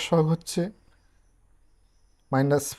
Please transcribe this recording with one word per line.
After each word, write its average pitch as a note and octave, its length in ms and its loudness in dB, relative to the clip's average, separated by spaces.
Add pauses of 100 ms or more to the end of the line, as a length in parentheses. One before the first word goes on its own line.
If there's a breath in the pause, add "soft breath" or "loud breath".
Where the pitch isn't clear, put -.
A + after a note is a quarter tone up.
সহগ E3 260 2
হচ্ছে - 280 -4 (1700)
মাইনাস C#3 340 2 (120)